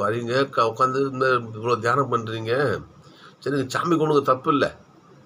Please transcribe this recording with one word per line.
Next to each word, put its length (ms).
வரீங்க, 320
க-, 160
உட்காந்து 300
இந்த 140
இவ்வளோ 260
தியானம் 280
பண்றீங்க, 400
சரி 180
நீங்க 180
சாமி 220
கும்பிடுங்க, 260
தப்பு 200
இல்ல, 140